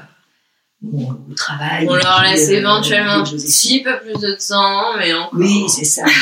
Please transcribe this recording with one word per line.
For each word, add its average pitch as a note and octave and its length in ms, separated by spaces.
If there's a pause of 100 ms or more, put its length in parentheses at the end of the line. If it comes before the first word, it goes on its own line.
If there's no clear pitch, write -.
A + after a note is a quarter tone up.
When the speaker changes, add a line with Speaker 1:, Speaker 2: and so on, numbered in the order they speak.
(800)
Speaker 1:
bon, C#3 380 (100)
au - 60
travail, D3 520
Speaker 2:
On F3+ 100
Speaker 1:
et F#3 60
Speaker 2:
leur F#3 180
Speaker 1:
puis, F#3+ 100
Speaker 2:
laisse D#3+ 180
Speaker 1:
euh, G3 40
Speaker 2:
éventuellement G#3 600
un G3+ 120
Speaker 1:
Joséphine. D3+ 260
Speaker 2:
petit B3+ 320
peu B3+ 160
plus G#3+ 220
de G3 260
temps, G3+ 500
mais F3 160
encore. E3 260
Speaker 1:
Oui, G3 300
c'est D3+ 160
ça. - 220
Il D4+ 40 (100)